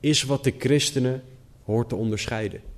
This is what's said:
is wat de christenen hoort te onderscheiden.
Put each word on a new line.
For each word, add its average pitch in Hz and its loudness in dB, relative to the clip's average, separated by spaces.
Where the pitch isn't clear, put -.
is 147 2
wat 131 -2
de 127 2
christenen 127 2
hoort 113 0
te 123 -4
onderscheiden. 107 -2